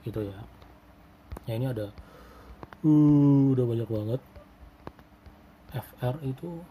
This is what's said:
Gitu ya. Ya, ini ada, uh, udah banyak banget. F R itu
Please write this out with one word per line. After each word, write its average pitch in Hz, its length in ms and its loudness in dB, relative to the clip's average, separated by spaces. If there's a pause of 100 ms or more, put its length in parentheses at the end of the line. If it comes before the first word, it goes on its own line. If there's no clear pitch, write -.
Gitu 107 200 -8
ya. 98 120 -12 (1120)
Ya, 113 80 -6
ini 123 120 -6
ada, 107 200 -8 (960)
uh, 147 580 6 (100)
udah 127 120 2
banyak 117 240 -4
banget. 110 320 -4 (1500)
F - 160 -10 (160)
R 127 200 -4
itu 165 360 -10 (100)